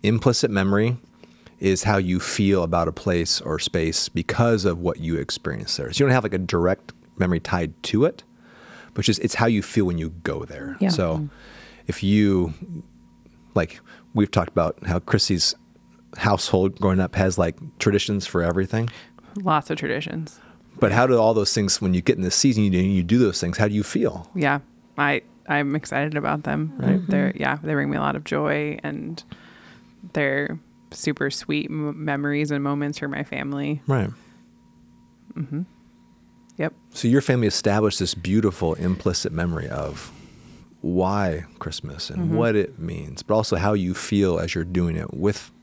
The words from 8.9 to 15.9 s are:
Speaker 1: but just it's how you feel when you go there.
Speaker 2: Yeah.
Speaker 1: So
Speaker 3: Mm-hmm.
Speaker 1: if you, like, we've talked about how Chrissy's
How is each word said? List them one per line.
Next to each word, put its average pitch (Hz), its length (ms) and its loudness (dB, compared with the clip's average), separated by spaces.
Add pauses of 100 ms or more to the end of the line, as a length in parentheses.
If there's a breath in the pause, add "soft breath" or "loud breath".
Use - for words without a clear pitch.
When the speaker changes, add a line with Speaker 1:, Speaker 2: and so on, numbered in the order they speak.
Speaker 1:
but 101 120 -4
just 107 160 2
it's - 140 -2
how 120 120 2
you 110 160 2
feel - 240 0
when 87 120 -2
you 80 120 -4 (120)
go 78 220 -4
there. - 340 -12
Speaker 2:
Yeah. 196 120 2
Speaker 1:
So 160 240 0
Speaker 3:
Mm-hmm. 156 120 -4 (600 loud breath)
Speaker 1:
if - 160 -4
you, 98 500 4 (1000)
like, - 240 -2 (340 loud breath)
we've 104 160 4
talked 87 200 2
about 80 360 0
how 87 140 0
Chrissy's - 560 0 (600)